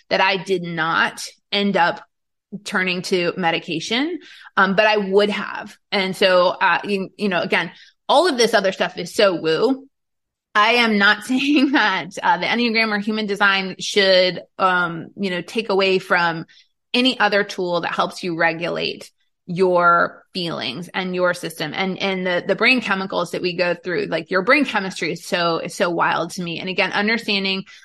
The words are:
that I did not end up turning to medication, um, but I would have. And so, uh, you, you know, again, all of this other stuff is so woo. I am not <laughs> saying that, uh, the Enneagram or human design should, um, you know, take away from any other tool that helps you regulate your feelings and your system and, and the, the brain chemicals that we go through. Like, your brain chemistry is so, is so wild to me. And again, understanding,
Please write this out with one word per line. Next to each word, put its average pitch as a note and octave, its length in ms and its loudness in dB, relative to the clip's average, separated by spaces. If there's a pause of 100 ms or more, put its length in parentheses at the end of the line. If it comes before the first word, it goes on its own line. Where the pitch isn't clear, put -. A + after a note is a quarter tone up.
that F#3+ 120 2
I G3 180 2
did F3+ 240 -2
not E3+ 640 -2 (260)
end G3+ 240 0
up E3+ 260 2 (640)
turning F#3 380 -2
to F3 340 0
medication, F3+ 840 -2 (360)
um, G3 180 4
but G#3+ 120 4
I G#3+ 100 4
would G3+ 320 2
have. - 480 -8 (160)
And F#3+ 240 -2
so, F#3 320 6
uh, F3+ 360 0
you, F#3+ 340 -4
you G#3 100 -2
know, F3+ 140 0
again, F#3+ 280 -2 (380)
all C#4 180 6
of C#4+ 120 0
this A3+ 160 2
other G3 180 2
stuff - 240 -4
is F3+ 180 -10
so G3 240 2
woo. D#3+ 480 0 (680)
I A3 220 6
am A3+ 200 4
not G3+ 280 4
<laughs> - 0 -
saying C4+ 480 2
that, F#3+ 500 0
uh, F3 160 2
the F3+ 80 -4
Enneagram A3+ 440 0
or G#3 80 0
human G#3+ 280 -2
design G3 520 0
should, F#3 640 4 (180)
um, F3 500 0 (120)
you G3 80 -2
know, F3 140 -4
take A3 260 -6
away F#3+ 300 2
from E3+ 480 -2 (480)
any B3 260 2
other G3+ 240 2
tool F3 380 -4
that - 100 -6
helps F3+ 300 -4
you E3+ 160 -4
regulate E3 720 -4 (400)
your F3 720 2 (100)
feelings D#3 580 -6
and F#3 220 -6
your F3+ 180 2
system D#3+ 420 -8
and, F#3+ 240 -4
and F#3+ 280 -4
the, F3 200 -2
the G3 100 0
brain A#3+ 260 2
chemicals F#3+ 480 -4
that - 120 -6
we F3 140 -4
go F3 180 0
through. E3+ 320 -4
Like, E3 240 -6
your F#3 120 0
brain C4+ 220 2
chemistry F#3+ 480 -4
is E3+ 140 -12
so, E3+ 320 0
is - 160 -8
so F3+ 160 0
wild D#3+ 420 0
to F#3 100 -10
me. E3+ 180 -8
And F#3 80 -8
again, F#3 240 -2
understanding, G3+ 720 -2 (200)